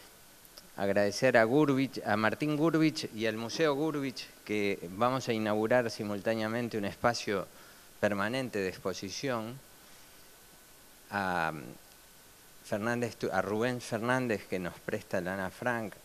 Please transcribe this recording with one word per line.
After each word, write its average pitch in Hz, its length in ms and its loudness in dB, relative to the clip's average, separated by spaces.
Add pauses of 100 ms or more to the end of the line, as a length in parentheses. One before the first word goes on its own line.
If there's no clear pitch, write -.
(760)
Agradecer 101 600 4
a 113 60 10
Gurvich, 135 600 4
a 107 120 2
Martín 110 400 2
Gurvich 156 580 2
y 110 120 -2
al 110 120 0
Museo 139 360 0
Gurvich, 143 520 -4 (180)
que 101 340 0 (120)
vamos 123 380 0
a 123 40 0
inaugurar 110 580 2
simultáneamente 110 880 -2
un 104 80 -2
espacio 98 640 0 (540)
permanente 107 580 0
de 95 100 0
exposición, 110 880 -6 (1500)
a 90 420 0 (1120)
Fernández 113 520 -2
Tu-, - 160 -4
a 95 80 0
Rubén 110 400 0
Fernández, 120 680 0
que 98 100 -2
nos 87 220 -6
presta 104 400 -4
la 90 140 -2
Ana 95 160 -4
Frank, 117 440 -4 (100)